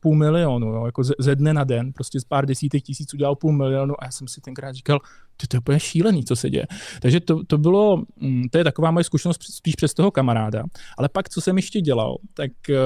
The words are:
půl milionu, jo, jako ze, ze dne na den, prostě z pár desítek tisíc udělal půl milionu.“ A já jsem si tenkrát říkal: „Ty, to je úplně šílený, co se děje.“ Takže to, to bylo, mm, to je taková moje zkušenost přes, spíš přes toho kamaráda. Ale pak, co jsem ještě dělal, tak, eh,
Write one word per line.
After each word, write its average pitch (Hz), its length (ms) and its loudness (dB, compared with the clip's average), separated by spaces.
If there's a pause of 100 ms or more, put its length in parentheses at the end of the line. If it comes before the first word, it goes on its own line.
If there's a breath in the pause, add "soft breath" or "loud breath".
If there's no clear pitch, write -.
půl 156 160 4
milionu, 151 500 2
jo, 113 200 -2
jako 123 180 -2
ze, 139 140 0
ze 139 180 2
dne 151 180 2
na 143 100 2
den, 127 280 -2
prostě 135 280 -8
z - 40 -12
pár 139 220 0
desítek 135 360 -2
tisíc 143 320 -12
udělal 143 220 0
půl 156 160 0
milionu.“ 139 500 0
A - 20 -14
já 131 60 -12
jsem 131 180 -14
si - 120 -16
tenkrát 135 320 -14
říkal: 139 260 0 (380 soft breath)
„Ty, - 100 -10
to - 100 -2
je 120 40 2
úplně 143 200 2
šílený, 175 440 2
co 120 120 0
se - 140 -4
děje.“ - 160 -2 (360 loud breath)
Takže 139 180 4
to, 160 240 0
to - 140 2
bylo, 185 440 4 (140)
mm, 127 320 -2
to 156 100 0
je 170 60 4
taková 160 260 2
moje 170 140 2
zkušenost 165 340 -2
přes, - 160 -16
spíš - 220 -2
přes - 180 0
toho 190 160 2
kamaráda. 113 540 0 (340 loud breath)
Ale 139 100 0
pak, 196 200 -2
co - 120 -6
jsem 185 160 0
ještě 196 240 -2
dělal, 123 360 0 (180)
tak, 143 160 -6 (200)
eh, 143 40 4 (120)